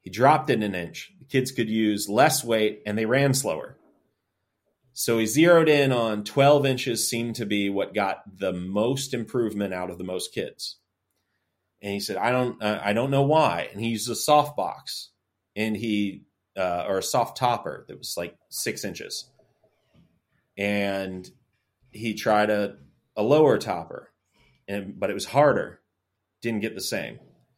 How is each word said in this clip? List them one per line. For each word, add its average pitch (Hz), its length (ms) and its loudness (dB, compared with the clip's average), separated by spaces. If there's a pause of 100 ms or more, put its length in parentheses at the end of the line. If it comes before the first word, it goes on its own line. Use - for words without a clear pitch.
He 92 100 -16
dropped 135 400 4
it 110 120 2
an 101 120 -2
inch. 85 440 -8
The - 60 -20
kids 131 280 0
could 113 180 -2
use 107 380 0
less 131 360 4
weight, 110 420 0
and 104 120 -4
they 110 80 -2
ran 135 280 2
slower. 80 420 -4 (1160)
So - 260 0
he 110 80 2
zeroed 160 420 6
in 143 240 6
on 110 320 0
twelve 143 420 6
inches 127 420 -2
seemed 117 280 -4
to 117 100 -6
be 101 240 0
what 98 240 -4
got 98 440 -4
the 95 140 -2
most 104 600 -2
improvement 104 580 -2
out 90 180 -4
of 87 80 -12
the 92 60 -8
most 92 280 -6
kids. - 440 -8 (1040)
And 101 120 -6
he 101 80 -4
said, 101 160 -6
"I 104 140 0
don't, 127 320 -2
uh, 104 200 -2
I 101 100 0
don't 120 180 0
know 139 120 4
why." 139 500 2
And 101 80 -10
he 113 100 -2
used 113 200 -4
a 117 60 -4
soft 147 400 2
box, - 540 -8 (460)
and 107 200 -2
he, 104 480 -4 (320)
uh, 90 320 -2
or 95 100 0
a 95 40 -4
soft - 340 -2
topper 113 500 -2
that - 100 -16
was, - 200 -10
like, 87 200 -8 (120)
six - 360 -6
inches. - 460 -10 (1300)
And 98 760 -4 (600)
he 107 220 -4
tried 107 360 2
a, 104 280 0 (360)
a 107 80 -2
lower 139 360 6
topper, - 540 -8 (540)
and, 101 320 -8
but 98 120 -2
it 98 40 -4
was 98 120 -6
harder. 131 540 2 (600)
Didn't 110 220 -4
get 110 120 -4
the 95 60 -10
same. 78 400 -6 (380)